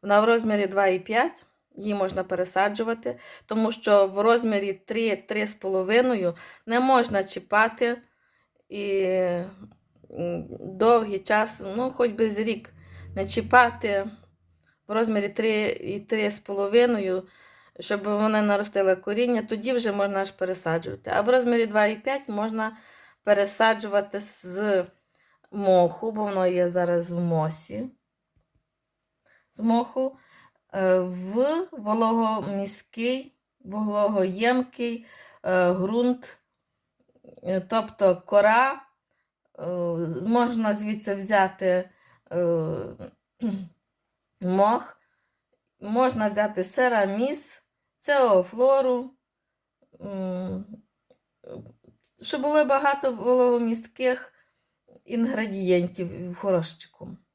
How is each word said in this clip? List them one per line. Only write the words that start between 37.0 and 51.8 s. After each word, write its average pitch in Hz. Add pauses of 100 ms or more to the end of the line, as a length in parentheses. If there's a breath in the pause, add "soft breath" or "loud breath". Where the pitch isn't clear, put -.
е, 185
тобто 196
кора, 233 (760)
е, - (600)
можна 226
звідси 208
взяти, 190 (420 soft breath)
е, 165 (640)
<clears throat> -
мох, 202 (800)
можна 226
взяти 208
сераміс, 233 (360)
цеофлору, 254 (880)
м, 185 (1600)